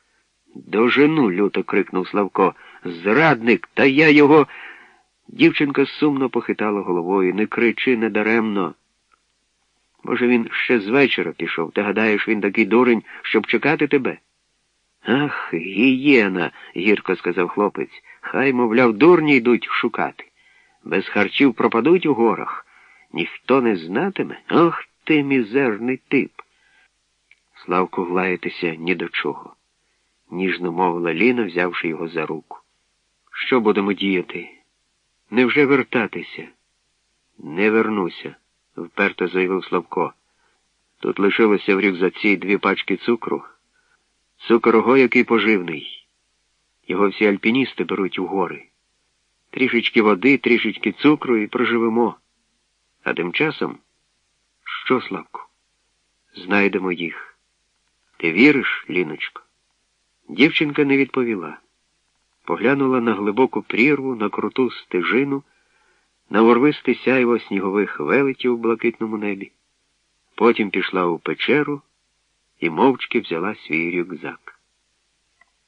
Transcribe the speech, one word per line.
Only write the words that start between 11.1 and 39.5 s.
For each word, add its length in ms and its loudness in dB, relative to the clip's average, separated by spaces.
пішов. 400 -6
Ти 100 -2
гадаєш, 460 0
він 120 -2
такий 240 0
дурень, 380 2
щоб 240 0
чекати 400 0
тебе?» 320 -2
«Ах, 520 -2
гієна!» — 960 2
гірко 400 0
сказав 320 -2
хлопець. 540 -4
«Хай, 320 -2
мовляв, 400 4
дурні 440 6
йдуть 340 2
шукати. 540 -4
Без 240 -4
харчів 460 2
пропадуть 520 2
у 80 2
горах. 520 -2
Ніхто 480 -2
не 160 2
знатиме. 640 -6
Ох 340 2
ти, 140 2
мізерний 840 -2
тип!» 240 0
«Славку, 400 -2
лаятися 720 -4
ні 200 -4
до 140 -6
чого», — 460 -8
ніжно 420 -4
мовила 420 -2
Ліна, 300 0
взявши 440 -4
його 200 -6
за 180 -6
руку. 320 -12
«Що 280 -2
будемо 320 0
діяти? 560 -4
Невже 360 2
вертатися?» 840 -4
«Не 320 -2
вернуся», — 640 -2
вперто 520 -2
заявив 360 -2